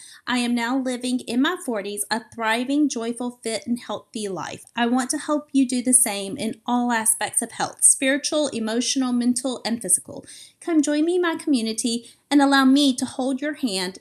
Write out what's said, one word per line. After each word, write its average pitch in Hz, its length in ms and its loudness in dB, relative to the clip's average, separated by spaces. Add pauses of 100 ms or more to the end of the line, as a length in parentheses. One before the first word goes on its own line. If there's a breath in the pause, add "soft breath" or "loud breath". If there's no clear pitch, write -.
(280 loud breath)
I 247 120 0
am 240 140 0
now 240 240 0
living 247 440 -2
in 247 200 0
my 330 140 2 (100)
forties 208 460 -4
a 220 80 0 (160)
thriving, 247 540 2
joyful, 240 520 -6
fit, 226 240 -6
and 233 140 -2
healthy - 480 -8
life. - 380 -8 (100)
I 240 120 2
want 247 240 0
to 311 60 -2
help 294 360 -2
you 269 120 4
do 247 160 -2
the 247 120 2
same 196 420 0
in - 300 -6
all 240 260 0
aspects 220 500 -2
of 233 120 -8
health, - 320 -2
spiritual, 285 640 2
emotional, 240 640 -2
mental, 247 500 0
and 233 180 -4
physical. - 440 -2 (340 loud breath)
Come 320 220 2
join 294 240 0
me 349 100 2
in 359 60 2
my 349 140 0
community 233 760 -2 (200 loud breath)
and 285 120 6
allow 277 240 6
me 269 320 6
to 262 80 -4
hold 262 340 -4
your 294 140 -4
hand, 190 480 -4